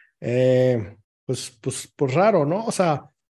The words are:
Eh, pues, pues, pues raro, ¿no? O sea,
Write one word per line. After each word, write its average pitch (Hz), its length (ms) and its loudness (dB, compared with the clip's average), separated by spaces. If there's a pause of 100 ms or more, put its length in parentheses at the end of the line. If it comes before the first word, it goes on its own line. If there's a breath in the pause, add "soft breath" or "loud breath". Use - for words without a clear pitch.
(220 loud breath)
Eh, 127 720 2 (300)
pues, - 340 -8
pues, - 360 -10
pues 135 180 -2
raro, 180 320 2
¿no? 190 200 -4
O 233 60 -6
sea, 165 380 -2 (260)